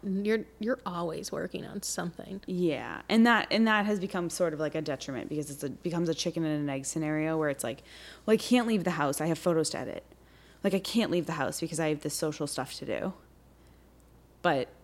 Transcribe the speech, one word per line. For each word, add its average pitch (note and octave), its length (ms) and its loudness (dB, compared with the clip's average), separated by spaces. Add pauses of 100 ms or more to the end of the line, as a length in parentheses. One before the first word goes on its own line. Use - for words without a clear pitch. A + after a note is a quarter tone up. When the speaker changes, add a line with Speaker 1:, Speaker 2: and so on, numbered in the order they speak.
Speaker 1:
you're, G#3 400 0 (160)
you're A#3+ 260 -2
always F3 460 -4
working F#3 340 -4
on G3 180 -10
something. F3+ 640 -6
Speaker 2:
Yeah. D3 600 0
And A3+ 180 8
that, A3+ 240 6
and A3 180 4
that G#3+ 180 4
has G#3 140 0
become F3+ 300 -2
sort E3 240 2
of, D3 60 -4
like, D3+ 160 0
a D#3 60 0
detriment C3+ 480 -6
because D3+ 200 -4
it's C#3 140 -10
a, C#3 60 -2
becomes E3+ 400 -2
a D#3+ 40 2
chicken E3 300 -2
and D3+ 200 0
an D3 60 -2
egg C3+ 160 -4
scenario D#3 520 0
where D3+ 120 2
it's C#3 140 -4
like, A#2+ 200 -6 (420)
"Well, A3 80 4
I A3 40 10
can't A#3+ 300 2
leave G#3+ 160 2
the F3 80 2
house. D3 300 0
I D#3 60 0
have D#3+ 120 2
photos D#3+ 320 4
to - 80 -4
edit." A2+ 240 -8 (640)
Like, F#3+ 80 2
I G3 60 2
can't A3 320 0
leave E3+ 160 2
the D#3+ 60 -2
house C#3+ 280 -2
because D#3+ 180 -4
I D#3 100 2
have D3 120 0
this D3 120 -4
social D3+ 340 -2
stuff - 280 -6
to - 100 -12
do. - 280 -4 (1300)
But D3 260 2 (160)